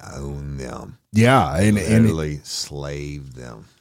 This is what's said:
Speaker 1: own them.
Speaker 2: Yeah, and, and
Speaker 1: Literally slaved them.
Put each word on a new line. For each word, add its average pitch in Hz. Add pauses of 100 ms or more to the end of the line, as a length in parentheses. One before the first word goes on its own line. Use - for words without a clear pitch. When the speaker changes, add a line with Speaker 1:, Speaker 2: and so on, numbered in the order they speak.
(140)
Speaker 1:
own 71
them. - (140)
Speaker 2:
Yeah, 110
and, 104
and 110
Speaker 1:
Literally 78
slaved 71
them. 62 (140)